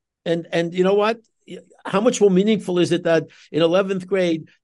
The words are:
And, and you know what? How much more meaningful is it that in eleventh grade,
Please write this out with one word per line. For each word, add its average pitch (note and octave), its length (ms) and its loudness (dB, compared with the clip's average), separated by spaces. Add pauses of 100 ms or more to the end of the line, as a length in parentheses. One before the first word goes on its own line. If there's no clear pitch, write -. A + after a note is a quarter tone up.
(260)
And, E3+ 260 -4
and E3+ 220 -2
you F3+ 100 0
know G3 120 2
what? A3 240 0 (640)
How G3 160 -2
much A#3+ 180 2
more G3+ 100 6
meaningful F#3+ 500 0
is D#3 120 0
it F3 120 -2
that D#3+ 240 0 (260)
in D#3 80 0
eleventh F#3 440 0
grade, F3 440 -2 (140)